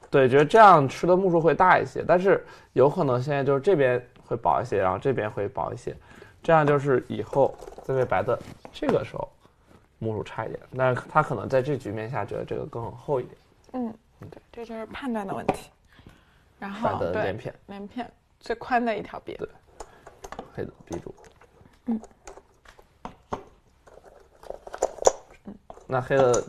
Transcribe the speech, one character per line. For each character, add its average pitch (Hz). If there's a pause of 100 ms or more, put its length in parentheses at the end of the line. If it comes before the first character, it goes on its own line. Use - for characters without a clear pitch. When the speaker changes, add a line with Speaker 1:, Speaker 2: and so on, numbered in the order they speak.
Speaker 1:
对， 131
觉 131
得 147
这 156
样 180
吃 -
的 175
目 190
数 170
会 156
大 180
一 -
些， -
但 175
是 180 (300)
有 135
可 170
能 127
现 143
在 139
就 139
是 139
这 190
边 127 (220)
会 -
薄 76
一 120
些， 113
然 92
后 92
这 135
边 107
会 104
薄 -
一 113
些， - (460)
这 -
样 156
就 147
是 135
以 107
后 131 (280)
在 135
为 131
白 95
的 113 (320)
这 -
个 220
时 -
候 - (680)
目 110
数 104
差 -
一 -
点， - (160)
但 127
是 123
他 156
可 147
能 101
在 131
这 139
局 107
面 110
下 113
觉 107
得 110
这 113
个 -
更 117
厚 127
一 -
点。 - (360)
Speaker 2:
嗯， 240 (380)
对， - (100)
这 466
就 233
是 220
判 247
断 208
的 196
问 -
题。 - (880)
然 196
后， 220
Speaker 1:
白 -
的 90
连 98
片。 - (140)
Speaker 2:
对， 202
连 202
片， - (280)
最 -
宽 240
的 226
一 -
条 -
边。 -
Speaker 1:
对， - (1080)
黑 98
的 95 (120)
逼 -
住。 - (720)
Speaker 2:
嗯。 226 (3750)
Speaker 1:
那 127
黑 135
的， 123